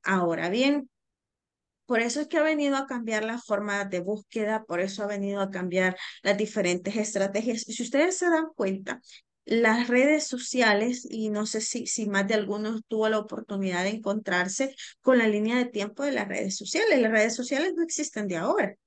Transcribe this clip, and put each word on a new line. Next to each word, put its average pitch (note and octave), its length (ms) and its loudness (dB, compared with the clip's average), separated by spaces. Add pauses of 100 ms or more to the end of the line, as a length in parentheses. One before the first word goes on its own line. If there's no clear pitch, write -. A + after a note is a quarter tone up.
Ahora F3 460 0
bien, C4 400 0 (960)
por A#3 140 2
eso A#3+ 220 0
es D4+ 60 -4
que E4+ 100 0
ha D4+ 60 4
venido D4 340 2
a C4+ 100 -4
cambiar A3 380 -4
la A3+ 120 -4
forma G3+ 460 -2
de F#3+ 160 -4
búsqueda, G#3+ 640 -4
por F3 160 -4
eso G3 240 -4
ha G3+ 40 -4
venido G3+ 340 -4
a G3 80 -2
cambiar F#3 480 0 (260)
las G3 140 2
diferentes G3+ 580 -2
estrategias. G#3+ 720 -2
Y A3+ 60 -10
si A#3+ 100 -6
ustedes E4+ 340 2
se F4+ 120 2
dan D#4+ 260 2
cuenta, F#3+ 460 -4 (420)
las A#3 460 2
redes C#4+ 360 4
sociales, B3 840 0
y A3 220 -4
no G#3+ 140 -2
sé A3 140 -4
si, A3+ 280 -6
si - 200 -4
más G3 200 0
de A3 80 2
alguno G#3+ 520 -2
tuvo A3 220 0
la G#3+ 100 2
oportunidad G3 640 -4
de G3 60 0
encontrarse G3+ 840 -2 (280)
con C4 160 6
la A3+ 100 6
línea G#3+ 300 2
de B3 80 2
tiempo G#3+ 380 -4
de C#4+ 100 0
las G3+ 160 -2
redes F#3+ 260 -4
sociales. D#4 460 2
Las A3 100 4
redes A3 240 4
sociales C#4+ 400 -2
no E4 80 0
existen C#4 460 -4
de E3+ 80 -2
ahora G#3+ 380 0 (120)